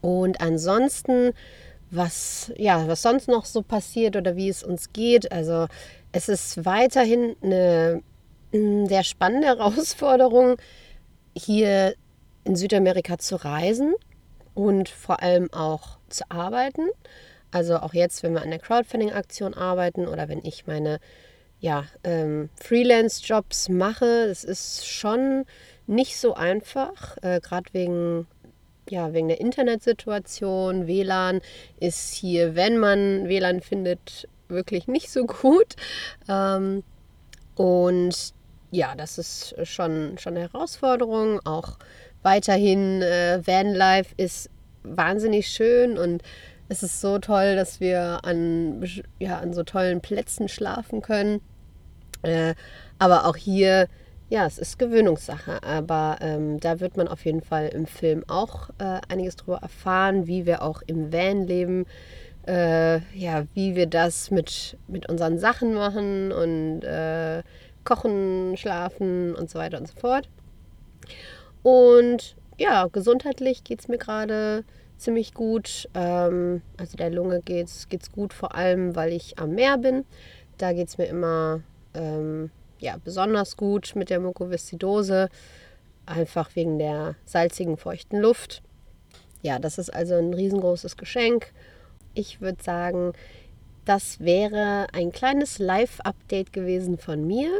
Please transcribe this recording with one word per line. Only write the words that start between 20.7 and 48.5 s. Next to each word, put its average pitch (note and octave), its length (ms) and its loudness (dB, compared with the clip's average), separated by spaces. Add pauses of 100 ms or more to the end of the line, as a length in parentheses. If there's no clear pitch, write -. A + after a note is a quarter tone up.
ja, D3 260 -2 (180)
ähm, D#3 460 -2 (120)
Freelance-Jobs A3+ 1080 2
mache, F#3+ 360 2
es A#3 380 2
ist - 440 -8
schon C4 580 0 (420)
nicht A#3+ 300 0
so A#3 180 2
einfach, G#3+ 840 -4
äh, F3+ 180 0
grad F3+ 340 -8
wegen, E3+ 540 -2 (640)
ja, E3+ 240 -4
wegen D#3+ 140 0
der E3 140 0
Internetsituation. G#3 1500 -2
W F#3+ 160 0
lan F#3 380 0 (380)
ist - 340 -4
hier, E3+ 420 0
wenn G#3 220 4
man G3+ 500 2
W F#3+ 120 2
lan F3+ 220 0
findet, - 680 -6 (200)
wirklich F#3 400 -6
nicht C4+ 220 -2
so B3+ 160 0
gut. D4+ 500 4 (540)
Ähm, G3 540 0 (720)
und F3+ 800 2 (380)
ja, C#3+ 240 -2
das D3+ 220 -10
ist - 460 -10
schon, D#3+ 540 -4
schon F3 180 -8
eine F3 160 -6
Herausforderung. A#3 960 0
Auch D#3 320 -6 (440)
weiterhin, G3 800 4
äh, F3 440 2
Vanlife F#3+ 720 4
ist - 320 -4 (340)
wahnsinnig G3+ 640 0
schön A#3+ 500 4
und F3 240 0 (460)
es G3 160 -6
ist - 160 -6
so G3+ 200 0
toll, G3 360 4
dass F#3 240 -2
wir F3 440 0
an E3+ 580 0